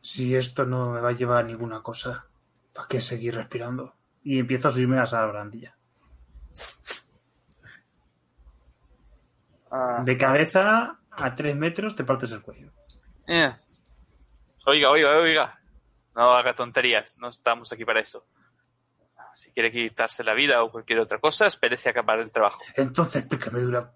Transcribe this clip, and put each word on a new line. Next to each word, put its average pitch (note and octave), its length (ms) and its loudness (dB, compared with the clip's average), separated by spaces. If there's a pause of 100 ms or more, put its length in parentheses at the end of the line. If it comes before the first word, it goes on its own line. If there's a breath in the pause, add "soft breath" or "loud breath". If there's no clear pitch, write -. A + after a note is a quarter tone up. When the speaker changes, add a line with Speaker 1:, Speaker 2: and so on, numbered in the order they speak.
Speaker 1:
Si B2+ 340 -2
esto B2+ 320 0
no B2+ 240 -2
me A#2+ 100 -6
va A#2+ 100 0
a - 20 -2
llevar A#2+ 320 2
a - 20 -6
ninguna A2+ 340 -10
cosa, A#2 460 -10 (480)
¿para - 140 -14
qué B2+ 120 -4
seguir A#2 360 -6
respirando? B2 580 -8 (300)
Y C3+ 160 0
empiezo B2+ 280 0
a C3 40 2
subirme B2+ 260 4
a B2 60 4
la A2+ 220 0
barandilla. G#2 500 -10 (4000 loud breath)
Speaker 2:
Ah. B2 340 -2
Speaker 1:
De B2+ 120 2
cabeza F3 840 2 (120)
a B2+ 240 -6
tres D3 200 -2
metros E3+ 400 -4
te C3+ 100 -6
partes B2 280 -2
el G#2+ 100 -14
cuello. - 300 -20 (540)
Speaker 2:
Eh. D#3 280 2 (1120)
Oiga, C#3+ 240 4
oiga, D3 280 6
oiga. D#3+ 420 2 (540)
No A#2+ 200 6
haga B2 200 2
tonterías, A#2+ 640 0
no B2 100 -10
estamos A#2 440 -2
aquí A#2 120 -10
para A2 160 2
eso. - 260 -10 (1080)
Si - 200 -18
quiere A2+ 180 0
quitarse A2+ 540 -4
la A2 100 0
vida B2+ 280 4
o A2+ 100 -2
cualquier A2+ 280 -2
otra G#2+ 180 -2
cosa, D#3 280 2
espérese B2 420 0
a A#2 40 0
acabar A2 260 0
el A2+ 140 -6
trabajo. G#2+ 280 2 (140 loud breath)
Speaker 1:
Entonces C3+ 420 0
explícame C3 440 -4
de B2 60 -2
una A#2+ 300 -4